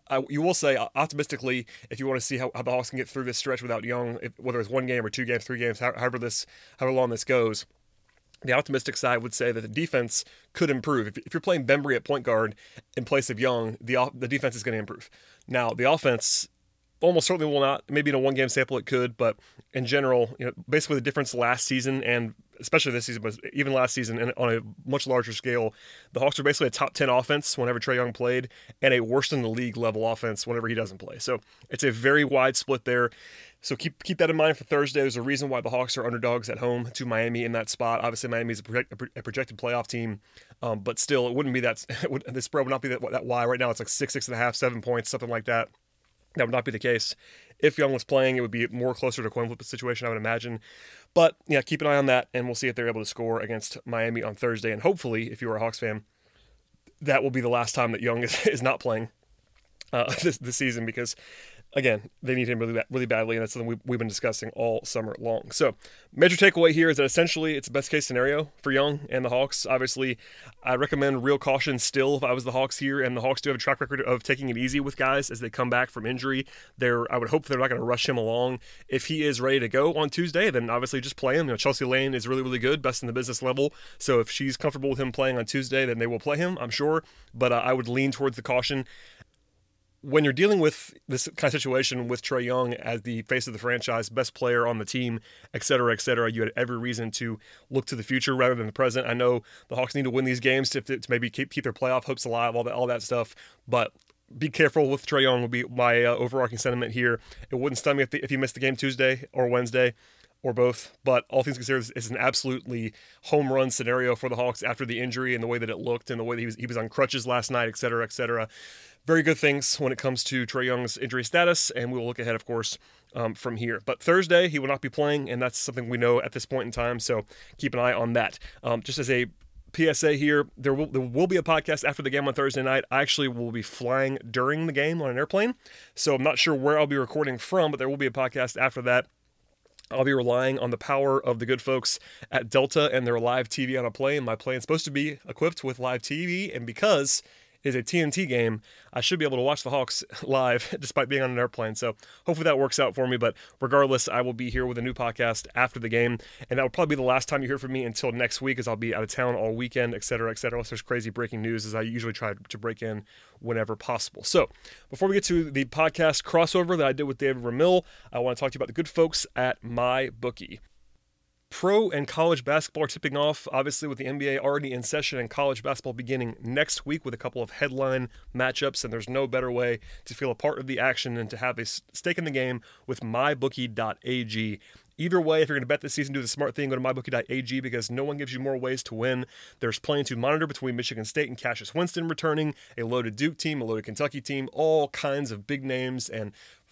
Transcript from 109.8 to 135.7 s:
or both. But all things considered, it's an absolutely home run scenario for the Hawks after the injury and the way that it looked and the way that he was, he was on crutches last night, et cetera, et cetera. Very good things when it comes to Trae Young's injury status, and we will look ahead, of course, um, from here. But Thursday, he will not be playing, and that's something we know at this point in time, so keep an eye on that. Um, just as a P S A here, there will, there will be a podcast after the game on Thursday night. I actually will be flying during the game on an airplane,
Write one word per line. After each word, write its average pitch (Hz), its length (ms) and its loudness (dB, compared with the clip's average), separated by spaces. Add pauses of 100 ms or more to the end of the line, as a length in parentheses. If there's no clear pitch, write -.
or 131 100 0
both. 123 540 2
But 127 240 4
all 131 140 4
things 131 120 -4
considered, 123 400 -2
it's 113 140 -6
an 123 80 -4
absolutely 123 760 -2 (300)
home 139 320 2
run 131 180 4
scenario 123 460 0
for 131 100 -4
the 123 80 -4
Hawks 120 280 -2
after 123 220 -2
the 117 140 -4
injury 127 340 -2
and 117 80 -2
the 117 60 -2
way 120 120 -2
that 113 100 -4
it 107 80 -6
looked 120 340 -4
and 117 80 -4
the 113 60 -6
way 120 100 -2
that 117 60 -4
he 120 40 -4
was, 110 100 -6
he 113 100 -10
was 117 100 -8
on 113 140 -4
crutches 131 360 0
last 123 240 0
night, 120 200 0
et 107 80 -8
cetera, 117 260 -2
et 110 80 -6
cetera. 117 380 -2 (560)
Very 165 160 6
good 151 160 2
things 143 440 2
when 131 100 2
it 127 60 -4
comes 131 260 -2
to 127 220 -2
Trae 127 200 -4
Young's 123 320 -2
injury 123 280 -4
status, 175 460 4
and 123 200 -4
we 127 80 -4
will 117 80 -4
look 123 120 -4
ahead, 117 160 -2
of 110 100 -8
course, 117 320 -4 (360)
um, 113 200 -2
from 117 240 -6
here. 113 260 -2
But - 180 -2
Thursday, 175 460 6
he 151 120 -2
will 135 100 -2
not 139 100 0
be 131 80 -6
playing, 147 420 0
and 120 120 -4
that's 123 160 -2
something 120 320 -6
we 120 80 -2
know 120 240 4
at - 100 -6
this - 140 -8
point 127 220 -4
in 120 40 -8
time, 120 300 -2
so 110 240 0 (320)
keep 139 160 -2
an 123 80 0
eye 123 100 4
on 117 220 0
that. 113 260 0 (240)
Um, 117 180 0
just 131 180 -6
as 127 100 -2
a 123 160 2 (480)
P 160 160 4
S 151 160 4
A 151 100 4
here, 147 400 4
there 135 180 0
will, 147 120 0
there 131 160 -2
will 127 260 2
be 175 80 2
a 165 80 2
podcast 156 400 0
after 147 180 -2
the 135 80 -4
game 139 200 0
on 127 40 0
Thursday 135 300 0
night. 131 260 2
I 135 120 2
actually 139 260 2
will 120 240 -4
be 113 100 -4
flying 131 580 -2 (120)
during 143 360 0
the 160 40 -4
game 156 300 0
on 139 80 -2
an 123 80 -4
airplane, 202 380 0 (400)